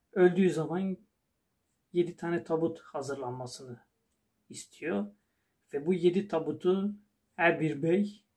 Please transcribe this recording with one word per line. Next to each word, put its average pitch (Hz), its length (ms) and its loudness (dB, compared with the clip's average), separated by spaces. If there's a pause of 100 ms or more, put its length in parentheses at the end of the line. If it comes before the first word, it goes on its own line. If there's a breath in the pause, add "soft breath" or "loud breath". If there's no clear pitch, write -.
(120)
öldüğü 180 380 6
zaman 165 460 -2 (960)
yedi 170 240 0
tane 170 280 -2
tabut 160 360 -2
hazırlanmasını 127 1000 -10 (680)
istiyor. - 580 -8 (640)
Ve 143 140 -4
bu 185 80 2
yedi 175 340 2
tabutu 180 640 0 (400)
her 170 260 2
bir 147 220 -2
bey, 185 420 0 (120)